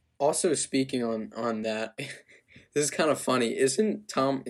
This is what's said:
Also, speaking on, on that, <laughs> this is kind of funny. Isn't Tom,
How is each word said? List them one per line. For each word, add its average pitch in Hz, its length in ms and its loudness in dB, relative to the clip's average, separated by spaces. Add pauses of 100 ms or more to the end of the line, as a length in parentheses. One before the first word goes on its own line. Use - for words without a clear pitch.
(180)
Also, 156 380 2
speaking 131 480 -2
on, 110 340 -4
on 113 240 -2
that, 110 360 -4
<laughs> - 760 -16
this 147 100 0
is 147 80 0
kind 160 180 2
of 131 100 2
funny. 123 380 2
Isn't 190 520 2
Tom, 135 400 0